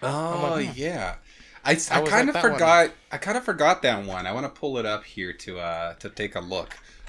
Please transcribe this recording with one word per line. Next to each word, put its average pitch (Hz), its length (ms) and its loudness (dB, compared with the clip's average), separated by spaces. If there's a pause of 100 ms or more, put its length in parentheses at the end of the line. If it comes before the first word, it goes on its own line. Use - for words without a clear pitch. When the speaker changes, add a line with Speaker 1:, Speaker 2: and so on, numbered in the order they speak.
Speaker 1:
I'm 160 400 -4
like, 147 100 0
Speaker 2:
Oh, 147 200 -2
Speaker 1:
"Hmm." - 40 -
Speaker 2:
yeah. 131 400 -6 (500)
I 143 80 6
s-, 160 180 0
Speaker 1:
I - 60 4
Speaker 2:
I - 40 6
Speaker 1:
was 156 80 0
Speaker 2:
kinda 220 220 4
Speaker 1:
like, - 20 -2
"That 175 100 0
one." - 100 4
Speaker 2:
forgot, 165 380 6 (200)
I 147 60 -8
kinda 214 240 -4
forgot 180 400 2
that 107 240 2
one. 92 200 -6
I 92 60 -4
wanna 135 180 -4
pull 135 280 -6
it 113 80 -2
up 107 180 -4
here 90 300 -8
to, 92 260 -12
uh, 85 360 -6
to - 140 -14
take 104 260 -6
a 98 40 -4
look. 87 380 -6 (320)